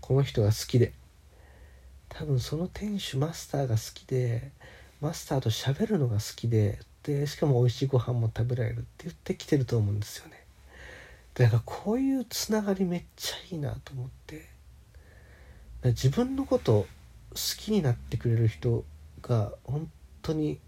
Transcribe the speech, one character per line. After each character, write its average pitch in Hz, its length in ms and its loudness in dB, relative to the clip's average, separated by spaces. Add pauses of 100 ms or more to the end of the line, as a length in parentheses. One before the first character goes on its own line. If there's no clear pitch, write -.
こ 131 140 0
の 139 80 4
人 127 180 0
が 104 60 6
好 - 200 2
き 127 120 4
で。 113 140 4 (1160)
多 - 160 -10
分 139 140 2
そ 147 180 -4
の 175 100 -2
店 202 320 -4
主、 - 180 -6
マ 156 180 0
ス - 160 -10
タ 139 80 0
ー 139 80 2
が 117 80 2
好 110 60 2 (120)
き - 120 -20
で、 123 460 -2 (480)
マ 151 140 -2
ス - 140 -10
タ 147 100 2
ー 131 40 2
と 113 100 0
喋 139 340 0
る 220 140 0
の 135 80 2
が 113 80 0
好 104 60 0 (140)
き - 140 -4
で、 107 300 2 (240)
で、 143 240 -2
し 147 80 -8
か - 100 0
も 127 160 6
美 123 40 6
味 123 40 6
し - 140 -2
い - 20 2
ご 131 140 4
飯 120 140 -2
も 113 220 0
食 117 140 0
べ 123 60 0
ら 123 80 -2
れ 117 80 -2
る 117 80 -6
っ - 20 -6
て 123 40 -8 (180)
言 165 80 -10
っ - 40 -16
て - 200 -6
来 - 100 -14
て - 100 2
る 135 100 4
と 117 120 2
思 101 140 2
う - 20 0
ん 104 60 -2
で 104 80 -4
す - 100 -14
よ - 100 -16
ね。 - 160 -20 (920)
で、 127 80 6
な 120 60 8
ん - 20 4
か 117 120 4
こ - 300 -4
う 247 60 2
い 269 180 2
う 247 80 -2
つ - 260 -6
な 214 120 2
が 202 100 0
り 190 100 0
め 175 140 0
っ 175 60 -6 (120)
ち - 180 -8
ゃ - 20 -10 (180)
い 165 40 -6
い - 20 -6
な 143 260 -4
と - 80 -16
思 131 140 -8
っ - 20 -12 (160)
て。 151 120 -16
だ 156 40 -16
か - 60 -20 (1400)
ら 127 80 6
自 123 180 2
分 247 260 0
の 269 100 -2
こ 262 120 2
と 104 300 4 (440)
好 - 60 -12 (200)
き - 140 -6
に 202 120 2
な 131 80 2
っ 117 40 2
て - 220 -8
く - 100 -2
れ 117 80 2
る 113 120 4
人 120 360 0 (380)
が 107 320 0 (100)
本 156 260 -6 (340)
当 160 100 -2
に 151 340 -2